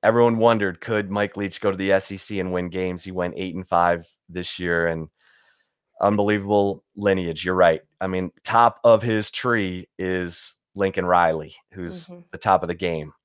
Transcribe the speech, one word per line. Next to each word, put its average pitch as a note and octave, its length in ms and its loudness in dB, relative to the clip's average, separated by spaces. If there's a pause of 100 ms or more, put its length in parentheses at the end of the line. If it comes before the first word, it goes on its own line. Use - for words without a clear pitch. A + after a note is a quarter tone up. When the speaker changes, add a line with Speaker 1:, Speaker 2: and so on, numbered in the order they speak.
Speaker 1:
everyone A#2 360 4
wondered, A2 440 2
could G#2 280 -4
Mike G2+ 280 -4
Leach G2+ 240 -6
go G#2 100 0
to F#2+ 60 -6
the G2 160 2
S G2 180 0
E G2 60 -10
C G2+ 240 -8
and F#2 100 -4
win F2+ 160 -2
games? F2+ 340 -6
He F#2+ 100 -14
went F2+ 260 -4
eight F#2 180 -8
and F#2 100 -8
five F2 400 2 (220)
this F2 320 -10
year E2+ 280 0
and E2 200 -4 (920)
unbelievable G2+ 840 0 (140)
lineage. F#2 480 -2
You're F2+ 100 -2
right. E2+ 260 6 (200)
I F#2+ 60 -6
mean, F#2 240 -4 (120)
top A#2 400 2
of A2+ 180 6
his A2 300 -2
tree F#2+ 560 -2 (100)
is F#2 580 -4 (200)
Lincoln F#2+ 300 -2
Riley, E2 500 2 (160)
who's F2+ 360 -12
Speaker 2:
Mm-hmm. F3 140 -20 (100)
Speaker 1:
the - 60 -18
top F#2+ 240 2
of E2+ 60 -6
the F2 80 -4
game D#2+ 380 -6 (120)